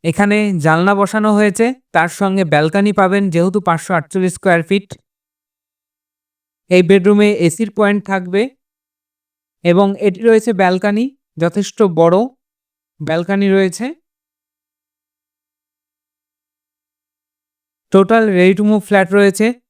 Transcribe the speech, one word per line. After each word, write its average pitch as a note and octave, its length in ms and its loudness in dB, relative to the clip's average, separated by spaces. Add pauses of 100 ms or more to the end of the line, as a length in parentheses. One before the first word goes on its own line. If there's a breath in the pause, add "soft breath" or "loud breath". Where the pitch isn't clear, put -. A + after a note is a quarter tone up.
এখানে G3+ 340 0 (220)
জানলা E3 360 0
বসানো G#3 380 -2
হয়েছে, G#3 320 0 (260)
তার E3 180 0
সঙ্গে G3 360 -2
ব্যালকনি D#3+ 480 0
পাবেন G3+ 380 0
যেহেতু F3+ 300 0
পাঁচশো E3+ 320 -4
আটচল্লিশ F3+ 400 -4
স্কয়ার E3+ 300 0
ফিট। G3 240 -4 (1800)
এই F3+ 120 4
বেডরুমে G3+ 460 4 (160)
এসির G3+ 260 -2
পয়েন্ট G#3 340 0
থাকবে F#3+ 360 -4 (1200)
এবং F3 240 2 (120)
এটি G3 220 -2
রয়েছে A3+ 320 2
ব্যালকনি, F#3+ 520 0 (320)
যথেষ্ট E3+ 400 -4 (160)
বড় E3+ 240 4 (840)
ব্যালকনি F3 500 -2
রয়েছে। G3 360 0 (4000)
টোটাল G#3 360 4
ready F#3 280 4
to G#3 60 -2
move G#3 260 0
ফ্ল্যাট F#3+ 220 2
রয়েছে। G3+ 360 2 (220)